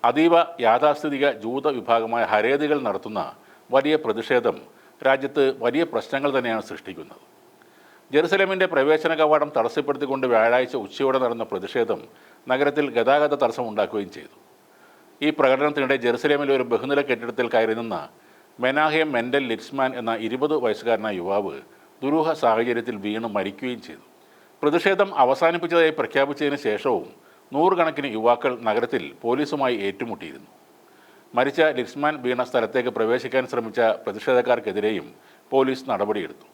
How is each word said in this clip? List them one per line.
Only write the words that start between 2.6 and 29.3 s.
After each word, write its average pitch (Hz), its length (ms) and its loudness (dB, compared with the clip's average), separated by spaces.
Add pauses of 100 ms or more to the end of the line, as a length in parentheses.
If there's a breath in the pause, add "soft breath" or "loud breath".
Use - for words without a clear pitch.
നടത്തുന്ന 107 340 -4 (540 soft breath)
വലിയ 143 200 4 (100)
പ്രതിഷേധം 117 520 0 (500 soft breath)
രാജ്യത്ത് 135 380 2 (200)
വലിയ 127 180 2 (100)
പ്രശ്നങ്ങൾ 139 440 -2
തന്നെയാണ് 117 340 -2
സൃഷ്ടിക്കുന്നത്. 85 520 -16 (920 soft breath)
ജെറുസലേമിൻ്റെ 185 580 2
പ്രവേശന 156 480 2
കവാടം 151 360 4
തടസ്സപ്പെടുത്തിക്കൊണ്ട് 135 760 -2
വ്യാഴാഴ്ച 120 420 4 (100)
ഉച്ചയോടെ 131 400 0
നടന്ന 117 280 -2
പ്രതിഷേധം 104 480 -2 (520 loud breath)
നഗരത്തിൽ 143 440 2
ഗതാഗത 143 460 4
തടസ്സം 120 280 -2
ഉണ്ടാക്കുകയും 104 460 -4
ചെയ്തു. 76 200 -20 (920 soft breath)
ഈ 156 120 2
പ്രകടനത്തിനിടെ 139 680 2
ജെറുസലേമിലെ 139 500 2
ഒരു 127 160 0
ബഹുനില 135 380 0
കെട്ടിടത്തിൽ 117 440 -2
കയറി 110 260 2
നിന്ന 107 180 -6 (680 soft breath)
മെനാഹേം 156 440 2 (100)
മെൻഡൽ 127 340 0
ലിറ്റ്സ്മാൻ 135 480 -4
എന്ന 113 140 -2 (140)
ഇരുപത് 139 360 -2
വയസ്സുകാരനായ 110 580 -2
യുവാവ് 98 320 -2 (480 soft breath)
ദുരൂഹ 151 240 0 (160)
സാഹചര്യത്തിൽ 117 640 0
വീണ് 110 300 -4
മരിക്കുകയും 104 500 -6
ചെയ്തു. - 180 -20 (580 soft breath)
പ്രതിഷേധം 185 460 2 (140)
അവസാനിപ്പിച്ചതായി 165 720 2
പ്രഖ്യാപിച്ചതിന് 143 680 0
ശേഷവും 113 420 0 (480 soft breath)
നൂറുകണക്കിന് 160 600 2
യുവാക്കൾ 120 380 2 (140)
നഗരത്തിൽ 113 360 0 (200)
പോലീസുമായി 131 540 -2 (100)